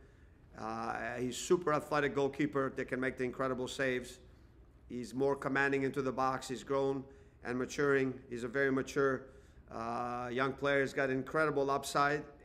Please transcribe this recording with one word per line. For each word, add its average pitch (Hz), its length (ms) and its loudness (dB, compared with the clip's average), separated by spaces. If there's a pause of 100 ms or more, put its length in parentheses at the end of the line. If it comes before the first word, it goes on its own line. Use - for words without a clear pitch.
(580)
Uh, 113 600 -4
he's 123 180 -4
super 175 380 2
athletic 143 400 2
goalkeeper 139 600 2
that 131 120 -4
can 127 100 -2
make 131 200 -2
the 131 60 0
incredible 127 440 -2
saves. 127 520 -4 (680)
He's 120 240 -8
more 139 240 2
commanding 139 460 2
into 135 180 0
the 131 120 0
box. 131 360 -2
He's 110 160 -6
grown 139 400 0 (400)
and 123 140 -2
maturing. 135 560 2 (160)
He's 120 140 -6
a 123 40 -6
very 135 240 2
mature, 131 540 0 (440)
uh, 120 640 -6
young 131 220 2
player. 139 260 2
He's 131 140 0
got 135 160 2
incredible 139 600 2
upside, 143 540 0 (200)